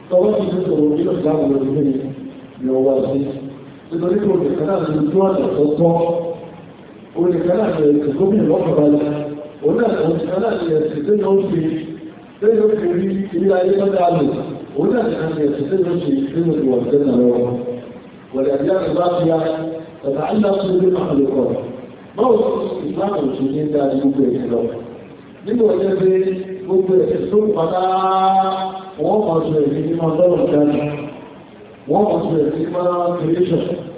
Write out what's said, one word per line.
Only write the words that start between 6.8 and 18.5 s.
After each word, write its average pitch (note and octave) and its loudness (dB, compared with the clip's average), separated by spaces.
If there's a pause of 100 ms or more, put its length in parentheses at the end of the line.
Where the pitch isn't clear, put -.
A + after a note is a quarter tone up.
Olè F3 0
kan F3 2
náà G#3 0
ló D#3 0
ti D3 2
gómìnà G3 2
lọ́kàn D#3+ 2
balẹ̀. D3 4 (500)
Òun D#3 0
náà A#3 2
ló D#3 0
ti E3 0
kan F#3 -2
náà A3 0
lè E3+ -2
ẹ̀sìn D3+ 0
tó G#3 2
yóò G3 2
fi, E3 -2 (720)
tó G3+ -4
yóò G#3+ 4
fi G#3 0
rí F3+ 0 (240)
ilé F3+ 0
ayé F#3 2
tó G3 2
dáa F3+ 2
lò. D#3+ 2 (480)
Òun D3+ 0
náà A#3 2
ti - -2
kan D#3+ -4
lè D3+ -2
ẹ̀sìn C#3+ 0
tó F#3+ -2
yóò E3+ 0
fi, C#3+ -2 (100)
tó - -4
yóò E3 2
fi C#3 0
wọ̀ B2 2
sí - -4
ẹ̀sìn C#3 2
lọ́wọ́. B2 2 (800)
Wọ̀lẹ̀ C3+ -2